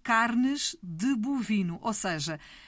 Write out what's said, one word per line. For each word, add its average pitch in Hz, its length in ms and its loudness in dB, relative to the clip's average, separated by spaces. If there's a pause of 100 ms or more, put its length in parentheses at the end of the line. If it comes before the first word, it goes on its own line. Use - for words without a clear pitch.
carnes 240 800 2
de 180 320 0
bovino. 208 680 0
Ou 226 120 -2
seja, 160 460 -2 (300)